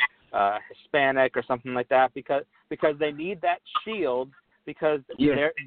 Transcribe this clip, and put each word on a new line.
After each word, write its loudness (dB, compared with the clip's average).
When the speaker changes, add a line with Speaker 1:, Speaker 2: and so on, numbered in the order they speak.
Speaker 1:
uh, 2
Hispanic 0
or 0
something -4
like -2
that, 4
because, -4
because 0
they 0
need -8
that -2
shield, -4
because -2
Speaker 2:
Yeah. 4
Speaker 1:
they're, 0